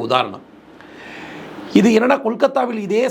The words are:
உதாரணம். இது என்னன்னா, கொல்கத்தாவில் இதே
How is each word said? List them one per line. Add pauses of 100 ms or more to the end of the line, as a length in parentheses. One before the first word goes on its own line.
உதாரணம். (1400)
இது
என்னன்னா,
கொல்கத்தாவில்
இதே